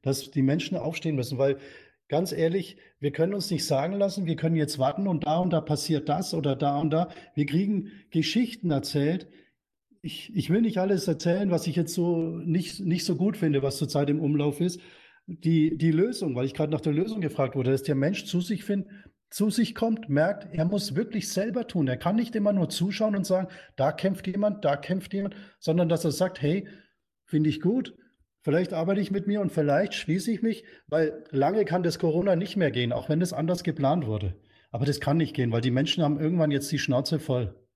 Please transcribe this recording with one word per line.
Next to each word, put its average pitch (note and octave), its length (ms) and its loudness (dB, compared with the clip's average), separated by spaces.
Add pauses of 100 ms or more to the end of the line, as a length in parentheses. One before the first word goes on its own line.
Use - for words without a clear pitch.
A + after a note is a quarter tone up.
dass C#3 300 -2
die C#3+ 120 0
Menschen D3 340 0
aufstehen D#3 400 -4
müssen, B2+ 200 -4
weil C#3 220 2 (480)
ganz E3 240 0
ehrlich, E3 460 -2 (240)
wir C#3+ 100 0
können E3 240 0
uns G3 160 -4
nicht E3 160 -2
sagen D#3 280 0
lassen, G3 320 0
wir D#3+ 100 0
können E3 180 0
jetzt D3+ 240 0
warten C#3+ 300 0
und D#3+ 180 -2
da D#3 120 2
und F3+ 120 2
da D#3+ 100 2
passiert D3+ 480 -2
das E3 260 -2
oder C#3+ 200 0
da C#3+ 240 0
und D3+ 120 0
da. D#3+ 180 2 (260)
Wir C#3+ 120 0
kriegen F#3 440 0 (200)
Geschichten F3 600 0
erzählt. D3 580 0 (760)
Ich, - 340 -12
ich - 140 -2
will G3 100 4
nicht A3 180 2
alles G3 300 0
erzählen, F3 420 2
was E3 160 2
ich D#3+ 80 -2
jetzt E3+ 200 0
so E3+ 340 2
nicht, E3 500 -2
nicht F3+ 260 0
so E3+ 120 0
gut F#3+ 200 0
finde, D3+ 240 2
was C3+ 180 -2
zurzeit C#3+ 300 0
im D3 120 2
Umlauf D3 400 0
ist. F3 200 -2 (460)
Die, E3 500 2
die E3 140 4
Lösung, E3+ 460 2
weil B2+ 100 0
ich C3+ 80 -4
gerade D3+ 160 0
nach D3+ 100 0
der D#3 120 0
Lösung G#3 280 0
gefragt C#3 360 0
wurde, C3 160 2
dass C3+ 100 2
der D3 140 0
Mensch D3 300 0
zu F3 140 -2
sich F#3 220 -4
find-, G3+ 240 -2 (420)
zu G#3 220 0
sich A3 240 0
kommt, A3 340 -2
merkt, D#3 460 0
er D#3+ 100 0
muss F3+ 300 -2
wirklich - 380 -4
selber A3 340 -2
tun. D3+ 220 0
Er B2+ 80 0
kann F3 180 0
nicht A3+ 220 0
immer G#3 160 2
nur F#3 160 2
zuschauen G3+ 480 0
und F#3+ 100 0
sagen, F#3 220 0 (260)
„Da C3+ 160 2
kämpft F#3 380 -2
jemand, G3+ 360 -2
da C#3+ 120 4
kämpft F#3 380 -6
jemand“, G3 200 -4 (240)
sondern E3 300 2
dass D#3+ 160 0
er D#3 80 2
sagt, F3+ 280 -2
„Hey, D#3 280 0 (560)
finde D3+ 260 2
ich D3 100 -2
gut, A#3 380 0 (440)
vielleicht E3+ 300 0
arbeite F#3 280 0
ich F#3+ 100 -2
mit G3 160 -2
mir G#3 140 0
und F#3+ 100 0
vielleicht D#3 440 2
schließe F#3 360 -2
ich A3 120 -2
mich“, A3+ 200 0 (240)
weil D#3 460 0
lange D#3+ 320 2
kann F3+ 180 0
das E3+ 160 0
Corona F3 380 2
nicht G3 200 -4
mehr E3 140 2
gehen, B2 220 0
auch G#2+ 160 -4
wenn D#3 120 2
es F3+ 120 0
anders E3 320 -2
geplant D3 420 0
wurde. G#2 300 -2 (340)
Aber A#2 160 -2
das C#3+ 140 0
kann C#3+ 160 2
nicht D3+ 180 0
gehen, B2 160 0
weil A#2 100 2
die B2 120 2
Menschen D3 320 2
haben C#3+ 160 2
irgendwann D#3+ 320 2
jetzt C#3 180 -2
die D3 80 -2
Schnauze C#3 400 0
voll. B2 380 -2 (200)